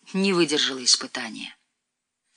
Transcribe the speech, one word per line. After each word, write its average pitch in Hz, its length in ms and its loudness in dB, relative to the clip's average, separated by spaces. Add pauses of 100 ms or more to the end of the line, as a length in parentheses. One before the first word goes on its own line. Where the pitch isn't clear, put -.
(140)
не 196 180 2
выдержала 143 520 2
испытания. - 720 -2 (800)